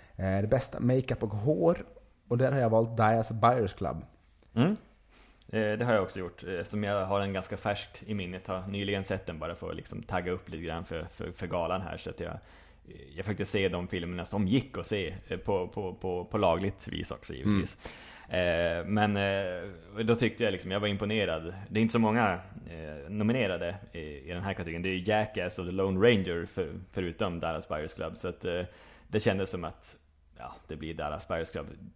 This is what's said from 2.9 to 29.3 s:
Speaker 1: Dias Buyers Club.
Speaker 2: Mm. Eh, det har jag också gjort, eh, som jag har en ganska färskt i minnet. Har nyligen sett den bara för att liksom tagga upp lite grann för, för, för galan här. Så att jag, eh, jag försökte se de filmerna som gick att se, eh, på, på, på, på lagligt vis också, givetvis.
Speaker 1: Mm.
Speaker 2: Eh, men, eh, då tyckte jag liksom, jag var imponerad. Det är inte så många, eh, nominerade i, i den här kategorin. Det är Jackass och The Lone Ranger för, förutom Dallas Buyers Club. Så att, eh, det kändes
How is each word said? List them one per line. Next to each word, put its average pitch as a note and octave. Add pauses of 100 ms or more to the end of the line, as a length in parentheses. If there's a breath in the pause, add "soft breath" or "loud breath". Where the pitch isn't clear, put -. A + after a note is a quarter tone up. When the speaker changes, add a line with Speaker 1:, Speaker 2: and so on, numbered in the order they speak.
Speaker 1:
Dias A2+
Buyers A2+
Club. D#2+ (480)
Speaker 2:
Mm. B2+ (800 soft breath)
Eh, G#2+
det A#2+
har A#2+
jag G2+
också F#2
gjort, F2
eh, F2+
som G#2
jag G2+
har G2+
en G2
ganska F#2+
färskt -
i A2
minnet. F#2
Har F#2
nyligen G2+
sett F#2+
den E2
bara E2
för F2
att E2
liksom -
tagga F2+
upp F#2
lite E2
grann E2+
för, D#2+
för, D#2+
för F2+
galan F2
här. D#2+
Så -
att -
jag, E2+
eh, - (760 soft breath)
jag F#2
försökte G2+
se G2
de F2+
filmerna F2
som G2
gick A#2
att F2
se, F#2+ (140)
eh, F#2
på, F2+
på, F#2+
på, F2+
på -
lagligt F#2+
vis -
också, -
givetvis. F#2+
Speaker 1:
Mm. - (460 loud breath)
Speaker 2:
Eh, E2+
men, G#2
eh, G2
då A2+
tyckte A#2
jag G#2+
liksom, F#2
jag G2
var G#2
imponerad. G2 (160)
Det G#2
är -
inte A2+
så A#2
många, A2 (360)
eh, D#2
nominerade G2+ (160)
i, E2+
i D2+
den F2
här G2
kategorin. E2
Det F#2
är F#2
Jackass G#2
och F2+
The F2+
Lone F#2+
Ranger F2+
för, F2+ (220)
förutom F2+
Dallas D#2+
Buyers D#2
Club. -
Så -
att, -
eh, F2 (460 loud breath)
det G#2
kändes G2